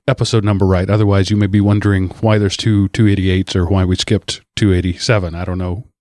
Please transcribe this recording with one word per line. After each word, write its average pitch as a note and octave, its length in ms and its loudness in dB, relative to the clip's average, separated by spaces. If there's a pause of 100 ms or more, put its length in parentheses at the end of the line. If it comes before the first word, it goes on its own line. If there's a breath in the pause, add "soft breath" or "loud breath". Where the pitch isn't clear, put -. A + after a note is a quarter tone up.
episode A#2+ 360 0
number G2+ 220 2
right. F#2+ 240 2
Otherwise, G2+ 400 2
you G#2+ 80 0
may G#2 100 2
be G2+ 140 2
wondering G2+ 480 0 (100)
why G#2+ 200 2
there's G2+ 180 -2
two G2+ 320 0
two A2 180 0
eighty-eights F#2+ 480 0
or F2+ 120 0
why F#2+ 180 0
we F2+ 100 0
skipped - 460 -4 (160)
two G2+ 160 2
eighty-seven. F2+ 600 -2
I F2 120 -8
don't F#2 140 -6
know F2+ 260 -8 (160)